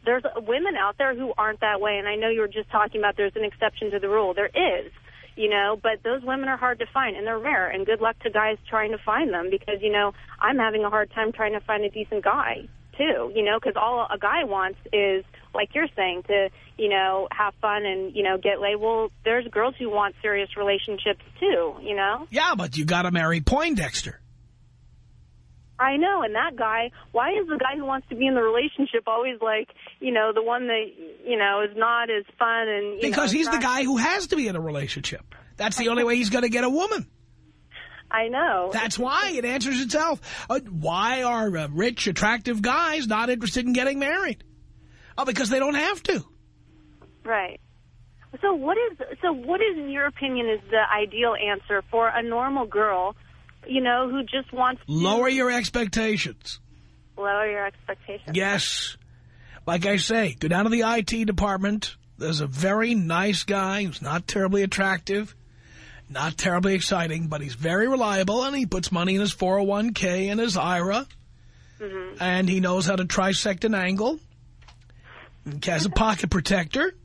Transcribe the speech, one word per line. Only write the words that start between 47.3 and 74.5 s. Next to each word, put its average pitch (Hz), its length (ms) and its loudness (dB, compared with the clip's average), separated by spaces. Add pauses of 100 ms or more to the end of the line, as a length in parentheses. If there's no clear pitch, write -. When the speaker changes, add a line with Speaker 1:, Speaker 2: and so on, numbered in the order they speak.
Speaker 1:
So 392 120 2
what 311 240 0
is, 453 200 -2 (240)
so 339 120 0
what 285 280 -2
is, 403 160 2
in 285 120 -6
your 277 160 0
opinion, 262 420 -2
is 214 120 0 (100)
the 220 120 4 (100)
ideal 214 440 0
answer 202 540 -2
for 226 180 4
a 226 140 0
normal 247 440 -2
girl, 202 500 0 (520)
you 262 140 0
know, 247 280 2
who 269 140 -4
just 262 280 -6
wants 254 340 0
to 143 60 -8
Speaker 2:
Lower 202 380 2
your 254 220 2
expectations. 220 1080 -2 (560)
Speaker 1:
Lower 202 340 0
your 202 160 -2
expectations. 196 720 -10
Speaker 2:
Yes. - 600 -2 (720)
Like 170 180 0
I 202 120 4
say, 208 360 0
go 156 140 -4
down 175 160 2
to 220 60 2
the 226 160 2
I 233 160 2
T 226 240 -2
department. 202 720 0 (220)
There's 156 240 -2
a 143 60 -2
very 196 480 2
nice 180 480 2
guy 196 400 0
who's 160 180 -6
not 151 260 -2
terribly 196 360 2
attractive, 196 720 0 (760)
not 147 280 -2
terribly 185 360 2
exciting, 165 540 0
but 151 140 -4
he's 139 120 -8
very 165 340 2
reliable, 214 580 2
and 277 100 -2
he 262 100 0
puts 185 260 -2
money 180 240 2
in 196 60 2
his 208 120 0
four 190 260 2
oh 202 40 2
one 208 300 0
K 190 360 0
and 208 100 0
his 220 180 0
ira. 180 480 0 (760)
Speaker 1:
Mm-hmm. 190 440 -10
Speaker 2:
And 180 260 2
he 190 120 2
knows 180 260 2
how 196 80 2
to 185 100 0
trisect 190 600 0
an 220 100 4
angle. 196 440 0 (1400)